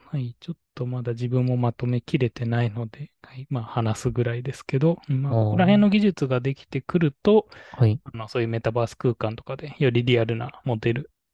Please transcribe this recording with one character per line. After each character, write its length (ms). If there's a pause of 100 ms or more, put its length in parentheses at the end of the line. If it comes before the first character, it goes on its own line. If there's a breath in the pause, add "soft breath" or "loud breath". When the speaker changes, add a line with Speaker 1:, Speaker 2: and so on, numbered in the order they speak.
Speaker 1:
は 140
い、 200
ち 120
ょ 20
っ 40 (180)
と 120
ま 160
だ 100
自 160
分 180
も 100
ま 160
と 140
め 140
き 180
れ 100
て 160
な 180
い 80
の 160
で、 240 (120)
は 120
い、 160
ま 100
あ、 40
話 360
す 100
ぐ 140
ら 100
い 80
で 100
す 120
け 140
ど、 200 (100)
ま 220
あ、 20
Speaker 2:
あ 40
ー。 80
Speaker 1:
こ 80
こ 40
ら 80
辺 160
の 80
技 140
術 240
が 140
で 140
き 120
て 160
く 160
る 240
と、 260 (240 loud breath)
Speaker 2:
は 140
い。 180
Speaker 1:
あ 120
の、 120
そ 120
う 20
い 20
う 40
メ 120
タ 100
バ 140
ー 20
ス 100
空 180
間 200
と 100
か 120
で、 220
よ 120
り 140
リ 140
ア 60
ル 120
な 280
モ 120
デ 160
ル。 180 (240)